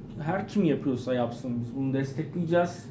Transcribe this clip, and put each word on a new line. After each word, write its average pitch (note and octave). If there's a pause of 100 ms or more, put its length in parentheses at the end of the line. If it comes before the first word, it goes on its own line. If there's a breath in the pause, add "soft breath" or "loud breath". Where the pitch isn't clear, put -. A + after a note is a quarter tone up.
(200)
her F3+
kim G3+
yapıyorsa C3
yapsın, A#2+
biz A#2+
bunu C3+
destekleyeceğiz. D#3+